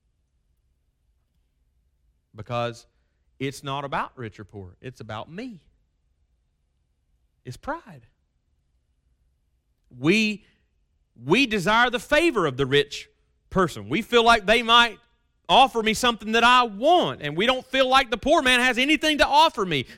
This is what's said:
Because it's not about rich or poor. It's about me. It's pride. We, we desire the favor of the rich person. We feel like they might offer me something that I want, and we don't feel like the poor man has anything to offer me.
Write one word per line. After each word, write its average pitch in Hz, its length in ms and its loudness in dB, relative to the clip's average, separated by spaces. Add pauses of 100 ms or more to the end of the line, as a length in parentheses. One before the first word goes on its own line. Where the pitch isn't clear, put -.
(2250)
Because 120 520 -8 (540)
it's 135 240 -10
not 143 200 -8
about 165 320 -8
rich 117 220 -16
or 107 60 -16
poor. 95 360 -20
It's 127 200 -18
about 110 300 -14
me. 208 300 -16 (1800)
It's 127 120 -18
pride. 208 500 -16 (1900)
We, 208 460 0 (760)
we 190 260 0
desire 214 440 0
the 233 80 -6
favor 294 480 0
of 131 100 -4
the 139 100 -2
rich 139 420 -2 (420)
person. 143 380 -4
We 165 120 -4
feel 233 240 0
like 226 220 2
they 233 160 2
might 233 360 2 (500)
offer 233 340 4
me 220 100 0
something 220 400 -2
that 233 120 2
I 247 180 6
want, 240 580 0
and 147 160 -8
we 196 80 0
don't 254 220 0
feel 262 200 0
like 254 240 2
the 240 60 -6
poor 302 240 2
man 254 200 2
has 247 180 0
anything 302 400 0
to 285 80 2
offer 294 400 2
me. 147 180 -2 (140)